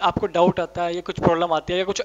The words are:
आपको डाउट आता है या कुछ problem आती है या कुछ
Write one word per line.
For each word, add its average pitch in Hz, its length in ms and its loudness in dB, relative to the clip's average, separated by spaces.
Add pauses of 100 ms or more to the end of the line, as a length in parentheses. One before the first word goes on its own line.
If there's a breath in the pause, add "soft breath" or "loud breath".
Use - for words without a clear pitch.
आपको 185 240 0
डाउट 175 340 2
आता 175 240 -6
है 170 100 -4
या 180 60 -6
कुछ 175 200 -10
problem 170 320 2
आती 156 200 -2
है 180 60 0
या 185 60 0
कुछ 196 200 -4